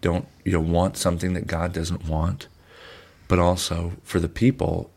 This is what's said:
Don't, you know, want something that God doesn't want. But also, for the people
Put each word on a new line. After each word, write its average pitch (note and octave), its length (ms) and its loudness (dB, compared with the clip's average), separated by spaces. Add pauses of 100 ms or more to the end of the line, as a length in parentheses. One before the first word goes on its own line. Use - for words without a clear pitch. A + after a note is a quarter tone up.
Don't, F2+ 260 0 (180)
you F#2+ 80 0
know, E2+ 80 2
want E2+ 360 2
something F2+ 380 -2
that - 120 -4
God E2+ 260 -2
doesn't E2+ 340 -4
want. D#2+ 420 -2 (800)
But F#2 100 4
also, F2 540 0 (100)
for - 160 -2
the E2 100 0
people - 680 0